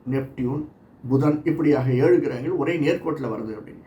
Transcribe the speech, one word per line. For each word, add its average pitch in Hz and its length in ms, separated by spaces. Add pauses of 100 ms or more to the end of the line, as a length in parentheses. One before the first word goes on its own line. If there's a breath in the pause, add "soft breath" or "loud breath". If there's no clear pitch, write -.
(120)
நெப்டியூன், 135 560 (420)
புதன், 147 340
இப்படியாக 143 480
ஏழு 123 280
கிரகங்கள் 127 320
ஒரே 170 260
நேர்கோட்டில் 147 520
வருது 110 240
அப்படின்னு. - 340